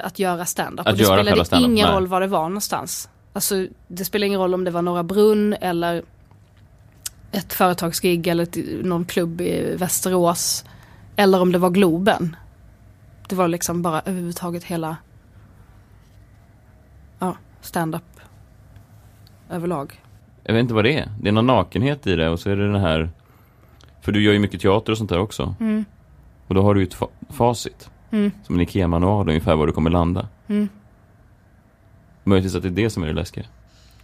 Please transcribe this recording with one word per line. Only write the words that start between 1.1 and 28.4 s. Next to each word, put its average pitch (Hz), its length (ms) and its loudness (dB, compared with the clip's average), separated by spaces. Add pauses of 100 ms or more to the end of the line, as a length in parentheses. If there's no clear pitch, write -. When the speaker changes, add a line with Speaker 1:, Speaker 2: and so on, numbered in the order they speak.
Speaker 1:
spelade 208 140 4
Speaker 2:
själva 87 140 4
stand-up, 240 260 2
Speaker 1:
ingen 214 160 4
Speaker 2:
nej. 175 80 4
Speaker 1:
roll 185 120 2
var 185 140 0
det 190 60 0
var 190 220 0
någonstans. 185 600 -8 (240)
Alltså, 196 340 -4 (220)
det 180 160 -10
spelar 202 220 -2
ingen 196 140 0
roll 185 140 2
om 185 100 -2
det 180 60 -2
var 170 120 -2
Norra 175 200 -2
Brunn 208 580 4
eller 170 420 -2 (1300)
ett - 200 -6
företagsgig 175 760 0
eller 170 160 0
ett, 170 140 -8 (280)
någon 175 200 -2
klubb 170 360 -4
i 170 360 -4
Västerås. 175 880 -2 (520)
Eller 190 240 6
om 180 120 4
det 175 60 2
var 180 120 2
Globen. 180 680 2 (920)
Det 208 80 -4
var 180 120 2
liksom 170 340 -4
bara 160 180 -2
överhuvudtaget 175 640 -8
hela, 160 320 -6 (2250)
ja, 185 180 -6 (240)
stand-up 165 420 -6 (1500)
överlag. 165 500 -8 (440)
Speaker 2:
Jag 107 100 0
vet 117 60 4
inte 120 140 0
vad 107 100 4
det 147 140 4
är. 101 220 -6
Det - 80 -2
är 101 40 2
någon 110 140 4
nakenhet 127 600 0
i 92 100 2
det, 80 120 2
och 82 120 -2
så 98 100 -4
är 101 60 0
det 101 160 0
den 101 80 2
här, 82 300 0 (880)
för - 120 -4
du 104 100 2
gör 104 100 6
ju 104 60 4
mycket 98 220 -2
teater 107 320 2
och 110 60 -2
sånt 107 120 -4
där 85 80 0
också. 95 420 -4
Speaker 1:
Mm. 214 240 -2 (640)
Speaker 2:
Och 92 80 -2
då 95 80 4
har 104 120 4
du 98 60 4
ju 92 60 2
ett - 100 -8
fa-, - 120 -6 (220)
facit. - 600 -2 (200)
Speaker 1:
Mm. 208 200 0 (160)